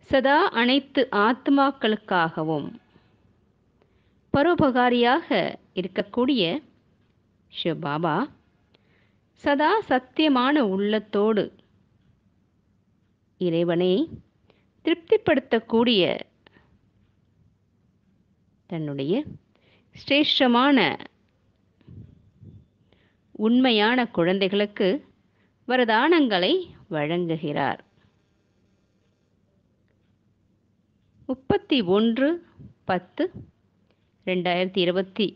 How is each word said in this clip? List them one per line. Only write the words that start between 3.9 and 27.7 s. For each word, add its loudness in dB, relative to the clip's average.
பரோபகாரியாக 2
இருக்கக்கூடிய -2
சிவபாபா -4
சதா 2
சத்தியமான 0
உள்ளத்தோடு -2
இறைவனை 0
திருப்திப்படுத்தக்கூடிய 0
தன்னுடைய -4
சிரேஷ்டமான 2
உண்மையான 2
குழந்தைகளுக்கு 0
வரதானங்களை 2
வழங்குகிறார். -4